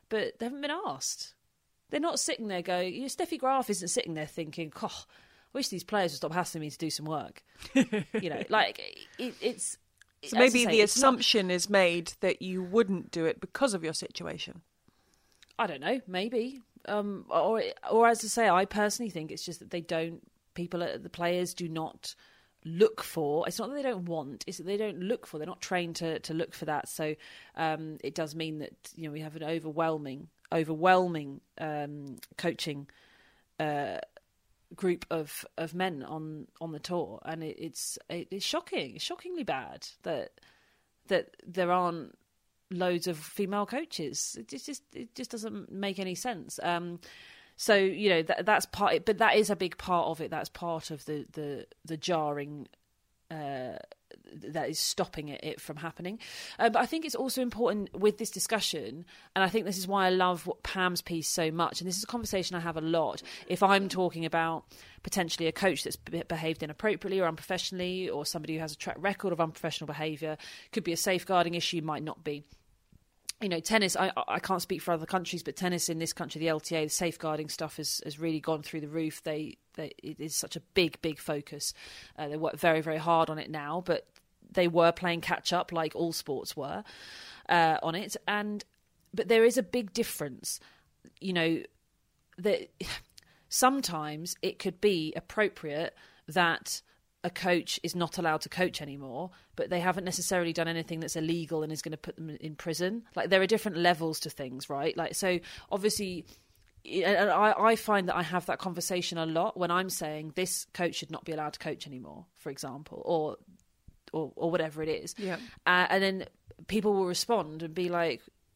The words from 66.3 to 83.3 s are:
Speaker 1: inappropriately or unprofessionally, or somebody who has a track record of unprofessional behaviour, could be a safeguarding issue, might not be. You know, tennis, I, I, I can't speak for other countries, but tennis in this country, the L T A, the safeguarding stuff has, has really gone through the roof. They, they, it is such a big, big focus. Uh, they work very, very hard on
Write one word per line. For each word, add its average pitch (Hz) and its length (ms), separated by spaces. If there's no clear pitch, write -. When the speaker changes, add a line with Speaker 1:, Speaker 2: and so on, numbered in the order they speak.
Speaker 1:
inappropriately 190 560
or 175 80
unprofessionally, 180 800
or 147 160
somebody 156 300
who 160 60
has 151 120
a - 40
track - 220
record 190 320
of 165 80
unprofessional 160 460
behaviour, 156 520
could 196 120
be 170 100
a 165 40
safeguarding 180 560
issue, 170 280
might 151 220
not 156 200
be. 151 200
You 208 80
know, 170 100
tennis, 196 380
I, 190 180
I, - 120
I 135 120
can't 180 220
speak 175 200
for 175 120
other 160 120
countries, 175 380
but 143 140
tennis 175 320
in 160 100
this 165 140
country, 156 260
the 165 80
L 156 140
T - 160
A, 156 80
the 156 40
safeguarding 156 600
stuff - 260
has, - 300
has 143 120
really 160 220
gone 151 240
through 156 180
the 151 60
roof. 156 340
They, 151 360
they, 156 180
it - 200
is 151 120
such - 220
a 160 60
big, - 400
big 156 180
focus. 147 540
Uh, 151 120
they 151 80
work 156 200
very, 160 220
very 160 200
hard 160 300
on 156 100